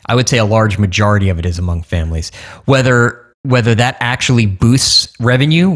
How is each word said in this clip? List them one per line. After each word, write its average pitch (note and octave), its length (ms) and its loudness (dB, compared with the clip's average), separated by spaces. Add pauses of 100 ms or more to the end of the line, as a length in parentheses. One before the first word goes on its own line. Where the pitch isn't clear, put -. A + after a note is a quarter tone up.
I A2+ 80 -2
would B2 140 0
say B2 100 0
a A2+ 60 2
large G#2+ 340 0
majority G2+ 500 0
of F2 100 -2
it E2+ 80 -4
is F2 120 -4
among E2+ 240 -4
families, D#2+ 480 -6 (360)
whether, B2 560 2 (200)
whether A#2+ 340 0
that B2 240 -2
actually A#2+ 460 0
boosts A2+ 760 0
revenue, C#3+ 540 2